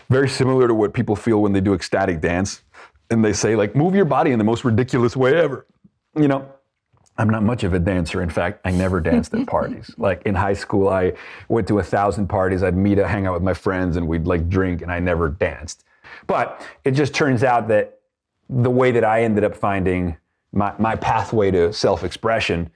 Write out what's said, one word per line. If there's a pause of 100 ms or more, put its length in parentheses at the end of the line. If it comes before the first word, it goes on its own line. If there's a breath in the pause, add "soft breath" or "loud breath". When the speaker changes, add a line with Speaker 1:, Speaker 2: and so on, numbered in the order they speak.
(100)
Speaker 1:
very
similar
to
what
people
feel
when
they
do
ecstatic
dance. (480 loud breath)
And
they
say,
like,
"Move
your
body
in
the
most
ridiculous
way
ever." (500)
You
know, (680)
I'm
not
much
of
a
dancer.
In
fact,
I
never
danced
at
Speaker 2:
<laughs>
Speaker 1:
parties.
Like,
in
high
school,
I (360 loud breath)
went
to
a
thousand
parties.
I'd
meet,
hang
out
with
my
friends,
and
we'd,
like,
drink,
and
I
never
danced. (420 loud breath)
But (240 loud breath)
it
just
turns
out
that (500)
the
way
that
I
ended
up
finding (360)
my,
my
pathway
to
self-expression,